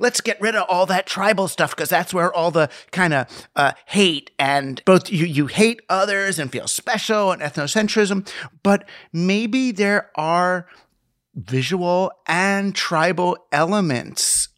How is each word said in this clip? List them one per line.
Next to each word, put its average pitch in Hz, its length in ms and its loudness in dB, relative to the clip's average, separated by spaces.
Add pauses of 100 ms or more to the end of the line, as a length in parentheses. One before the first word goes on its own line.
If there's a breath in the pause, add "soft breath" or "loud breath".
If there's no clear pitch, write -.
"Let's 233 200 0
get 214 200 -4
rid 220 160 0
of 196 120 0
all 180 180 2
that 190 200 0
tribal 196 400 0
stuff 156 300 -2
'cause 156 120 -4
that's 175 240 0
where 180 200 0
all 170 180 0
the 156 180 2 (220 loud breath)
kinda, 156 380 0 (260 loud breath)
uh, 139 200 2 (120 loud breath)
hate 180 540 0
and 139 440 -2
both 185 240 6
you, 170 160 0
you 147 220 0
hate 226 420 2
others 196 520 0
and 135 100 -6
feel 123 160 -8
special 214 640 -2
and 165 100 -2
ethnocentrism." 196 880 -2 (360 loud breath)
But 202 240 2 (240 loud breath)
maybe 214 580 0
there 202 460 0
are 175 500 0 (680 soft breath)
visual 175 760 0 (160)
and 196 480 0
tribal 175 600 0 (160)
elements 160 1040 0